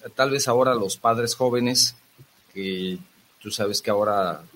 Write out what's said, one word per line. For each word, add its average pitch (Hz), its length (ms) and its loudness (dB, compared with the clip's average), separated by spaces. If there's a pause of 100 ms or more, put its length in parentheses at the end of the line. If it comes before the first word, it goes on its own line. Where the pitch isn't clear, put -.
(140)
tal 135 160 0
vez 139 180 -2
ahora 127 280 4
los 101 220 -4
padres 117 380 0
jóvenes, 123 600 0 (580)
que 92 440 -6 (440)
tú 107 80 -12
sabes 104 320 -4
que - 80 -6
ahora 101 520 0 (140)